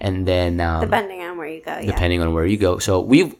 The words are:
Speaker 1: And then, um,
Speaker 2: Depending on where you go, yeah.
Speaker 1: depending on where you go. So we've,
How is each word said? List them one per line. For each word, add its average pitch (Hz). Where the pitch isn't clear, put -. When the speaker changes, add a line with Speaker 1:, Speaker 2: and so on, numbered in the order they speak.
Speaker 1:
And 95
then, 90
um, 82
Speaker 2:
Depending 180
on 175
where 156
you 160
go, 160
yeah. -
Speaker 1:
depending 87
on 82
where 82
you 104
go. 92
So 95
we've, -